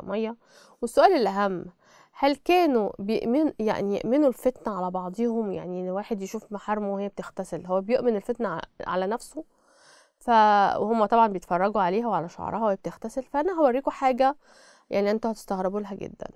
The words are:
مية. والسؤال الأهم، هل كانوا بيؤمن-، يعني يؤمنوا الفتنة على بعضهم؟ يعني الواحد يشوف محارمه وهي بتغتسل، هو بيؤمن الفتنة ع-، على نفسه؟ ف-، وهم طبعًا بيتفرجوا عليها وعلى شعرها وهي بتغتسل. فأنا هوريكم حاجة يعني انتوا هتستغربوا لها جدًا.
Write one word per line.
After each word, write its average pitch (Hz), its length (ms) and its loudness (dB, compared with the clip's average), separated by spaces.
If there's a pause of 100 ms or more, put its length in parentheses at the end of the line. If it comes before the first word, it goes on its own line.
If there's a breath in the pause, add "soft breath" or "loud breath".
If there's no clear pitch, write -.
مية. 220 320 -6 (460 soft breath)
والسؤال 285 320 4
الأهم، 196 520 0 (480 soft breath)
هل 277 220 0
كانوا 302 540 2 (100)
بيؤمن-، 233 600 0
يعني 202 360 0
يؤمنوا 277 320 2
الفتنة 233 500 -2
على 180 140 -4
بعضهم؟ 202 600 -4
يعني 180 380 -8
الواحد 196 320 -6
يشوف 214 300 -10
محارمه 208 420 -4
وهي 202 140 -4
بتغتسل، 180 580 -10
هو 185 160 0
بيؤمن 233 340 0
الفتنة 226 340 -4
ع-، 165 120 -6 (260)
على 185 200 -2
نفسه؟ 247 360 -8 (760 soft breath)
ف-، - 100 -4 (500)
وهم 220 260 2
طبعًا 226 220 6
بيتفرجوا 196 540 -2
عليها 196 260 0
وعلى 175 220 -2
شعرها 185 360 -6
وهي 196 100 2
بتغتسل. 220 480 -10
فأنا 302 280 -2
هوريكم 285 400 2
حاجة 262 440 2 (540 soft breath)
يعني 202 220 0
انتوا 226 200 -2
هتستغربوا 196 480 -4
لها 202 160 -8
جدًا. - 400 -12